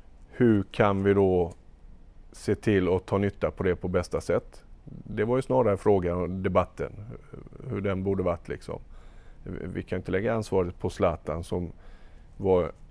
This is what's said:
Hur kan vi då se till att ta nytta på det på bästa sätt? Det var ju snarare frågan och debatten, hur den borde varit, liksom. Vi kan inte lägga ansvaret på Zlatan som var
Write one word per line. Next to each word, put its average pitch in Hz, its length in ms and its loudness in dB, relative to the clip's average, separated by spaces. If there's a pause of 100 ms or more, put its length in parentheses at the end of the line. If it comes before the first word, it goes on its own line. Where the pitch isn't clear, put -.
(300)
Hur 113 320 4
kan 98 400 2
vi 98 120 6
då 92 380 4 (800)
se - 220 -2
till 95 340 2
att 90 180 2
ta 98 120 0
nytta 98 320 0
på - 120 -6
det 90 140 2
på 90 120 -6
bästa 90 320 -2
sätt? - 440 -4 (200)
Det - 400 -6
var 120 120 0
ju 135 60 0
snarare 117 340 2
frågan 90 460 2
och 85 80 -4
debatten, 92 640 -2 (760)
hur 104 120 -4
den 95 240 -2
borde 98 180 0
varit, 87 260 -2
liksom. - 320 -10 (640)
Vi 90 380 -8
kan 92 140 -6
inte 92 160 -6
lägga 110 220 0
ansvaret 95 440 -2
på 92 120 -4
Zlatan 85 540 -2
som 90 280 -6 (640)
var 92 360 2 (180)